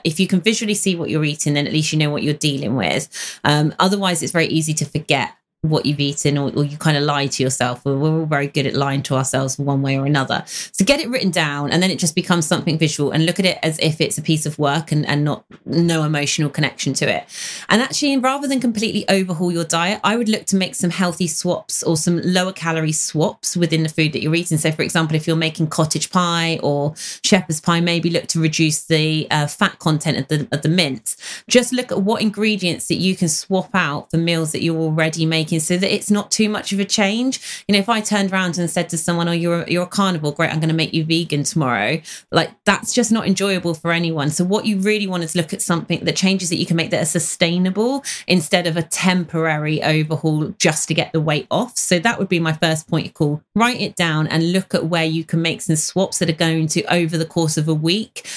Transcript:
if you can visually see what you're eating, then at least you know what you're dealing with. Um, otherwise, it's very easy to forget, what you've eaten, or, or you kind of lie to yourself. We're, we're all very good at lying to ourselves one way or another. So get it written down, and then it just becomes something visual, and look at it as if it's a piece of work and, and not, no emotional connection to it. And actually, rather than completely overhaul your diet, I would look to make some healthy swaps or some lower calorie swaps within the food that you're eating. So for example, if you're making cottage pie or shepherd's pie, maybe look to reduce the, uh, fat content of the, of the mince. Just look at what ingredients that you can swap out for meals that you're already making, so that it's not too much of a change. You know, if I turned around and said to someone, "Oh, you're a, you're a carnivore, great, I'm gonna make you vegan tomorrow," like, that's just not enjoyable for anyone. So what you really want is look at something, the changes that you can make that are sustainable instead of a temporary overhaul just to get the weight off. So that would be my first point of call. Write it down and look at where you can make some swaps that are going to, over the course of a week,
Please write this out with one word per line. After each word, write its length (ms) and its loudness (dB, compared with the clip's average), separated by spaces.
if 160 -2
you 60 2
can 160 2
visually 320 0
see 220 0
what 120 -4
you're 160 0
eating, 300 0
then 120 2
at 60 -4
least 220 0
you 40 2
know 120 2
what 120 -2
you're 120 0
dealing 420 -2
with. 640 -4
Um, 360 2
otherwise, 440 0
it's 100 -4
very 160 2
easy 260 0
to 100 -2
forget, 480 -2
what 220 0
you've 140 0
eaten, 400 0
or, 160 -2
or 100 2
you 140 -6
kind 180 2
of 60 0
lie 240 0
to 160 -2
yourself. 420 0
We're, 140 0
we're 220 2
all 60 -2
very 200 0
good 180 -2
at 100 -2
lying 280 0
to 140 -2
ourselves 420 0
one 240 0
way 160 0
or 80 0
another. 400 0
So 380 -4
get 160 4
it 80 -4
written 240 0
down, 400 0
and 100 2
then 80 4
it 80 -2
just 160 0
becomes 320 2
something 320 0
visual, 320 0
and 160 2
look 140 0
at 40 6
it 180 2
as 180 0
if 200 2
it's 160 2
a 60 -6
piece 240 0
of 120 -4
work 340 0
and, 140 2
and 180 2
not, 200 -2
no 380 2
emotional 440 0
connection 460 -2
to 180 0
it. 120 -2
And 140 4
actually, 360 0
rather 280 0
than 140 0
completely 480 0
overhaul 420 2
your 140 -2
diet, 400 0
I 120 2
would 120 0
look 180 -2
to 100 2
make 200 0
some 140 0
healthy 360 0
swaps 560 -2
or 140 2
some 260 0
lower 300 0
calorie 400 -2
swaps 640 -2
within 260 2
the 60 0
food 240 0
that 100 -4
you're 140 0
eating. 220 0
So 120 2
for 120 -4
example, 340 0
if 100 -2
you're 100 2
making 300 0
cottage 440 -2
pie 520 0
or 320 0
shepherd's 360 2
pie, 200 2
maybe 300 0
look 180 -2
to 120 -2
reduce 440 0
the, 480 2
uh, 160 2
fat 320 -2
content 380 0
of 100 -4
the, 240 -2
of 100 -4
the 60 0
mince. 480 0
Just 240 0
look 180 -4
at 120 -2
what 200 0
ingredients 640 -2
that 100 0
you 200 0
can 120 0
swap 460 -2
out 380 -2
for 60 0
meals 340 0
that 100 -4
you're 160 0
already 480 0
making, 220 0
so 180 0
that 160 0
it's 160 -4
not 200 2
too 160 2
much 260 -4
of 60 -2
a 60 0
change. 800 -2
You 60 0
know, 60 4
if 100 0
I 140 0
turned 280 0
around 280 0
and 100 0
said 220 -2
to 80 -4
someone, 300 0
"Oh, 40 0
you're 300 0
a, 80 -8
you're 140 0
a 20 -4
carnivore, 480 0
great, 160 0
I'm 100 0
gonna 140 2
make 180 0
you 120 0
vegan 380 0
tomorrow," 600 0
like, 200 2
that's 260 0
just 180 2
not 160 2
enjoyable 460 0
for 180 -4
anyone. 400 0
So 140 0
what 220 0
you 120 0
really 280 0
want 160 -2
is 120 -6
look 200 -2
at 80 -4
something, 420 -2
the 80 0
changes 380 0
that 60 0
you 100 -2
can 100 2
make 140 -2
that 100 0
are 60 0
sustainable 1000 0
instead 400 2
of 100 0
a 60 0
temporary 1000 0
overhaul 760 0
just 300 2
to 60 -2
get 200 -2
the 60 2
weight 300 0
off. 280 -2
So 200 2
that 200 0
would 100 -2
be 120 0
my 120 0
first 340 0
point 200 0
of 80 -12
call. 280 0
Write 260 2
it 160 -6
down 300 2
and 260 2
look 220 0
at 120 0
where 200 2
you 180 -2
can 160 0
make 220 -2
some 140 2
swaps 420 -2
that 100 2
are 60 0
going 340 2
to, 140 0
over 240 2
the 80 0
course 320 0
of 120 0
a 60 2
week, 640 -2